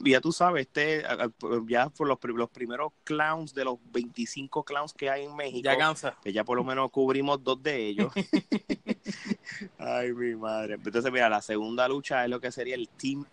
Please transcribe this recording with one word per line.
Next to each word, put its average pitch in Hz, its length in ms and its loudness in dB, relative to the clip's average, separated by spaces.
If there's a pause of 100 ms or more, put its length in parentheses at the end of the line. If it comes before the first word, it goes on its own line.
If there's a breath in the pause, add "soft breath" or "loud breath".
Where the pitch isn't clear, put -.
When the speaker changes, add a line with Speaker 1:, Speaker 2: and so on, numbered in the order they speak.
Speaker 1:
ya 135 180 6
tú 160 100 0
sabes, 175 300 2
este, 151 440 -2
a, 120 200 -2
a, 117 40 0 (380)
ya 120 220 2
por 151 180 -4
los 135 100 2
pri-, 120 160 -6
los 117 160 -2
primeros 127 420 -8 (120)
clowns 156 500 -2
de 135 120 -4
los 123 120 -2 (140)
veinticinco 123 720 -6
clowns 147 300 -6
que 143 160 -4
hay 139 160 -2
en 147 100 -12
México, 131 280 -6
Speaker 2:
Ya 135 140 4
cansa. 151 460 4
Speaker 1:
que 104 80 -4
ya 107 140 2
por 123 120 2
lo 123 60 2
menos 131 260 0
cubrimos 139 540 4
dos 131 180 0
de 131 240 0
ellos. 104 300 0
<laughs> - 1600 -4
Ay, 123 360 -2
mi 120 220 -2
madre. 110 400 -4
Entonces, 113 360 0
mira, 123 180 6
la 104 120 2
segunda 110 460 0
lucha 135 360 -2
es 123 60 -2
lo 123 100 -4
que 123 120 -6
sería 123 240 -6
el 120 140 -6
Team 139 440 -6